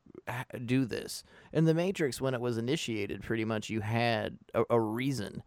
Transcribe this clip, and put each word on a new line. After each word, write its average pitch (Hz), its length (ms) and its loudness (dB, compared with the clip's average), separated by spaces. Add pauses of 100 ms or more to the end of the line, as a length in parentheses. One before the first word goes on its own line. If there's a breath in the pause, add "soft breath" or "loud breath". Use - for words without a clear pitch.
(280)
ha-, 123 160 -6 (220)
do 131 180 4
this? 107 400 -6 (300 soft breath)
In 160 100 6
The 160 80 8
Matrix, 165 480 0
when 131 140 0
it 117 80 -2
was 120 160 0
initiated, 113 640 -2
pretty 113 240 -2
much 110 240 -2
you 110 100 0
had 110 560 0 (160)
a, 113 160 2
a 117 100 4
reason. 113 680 -2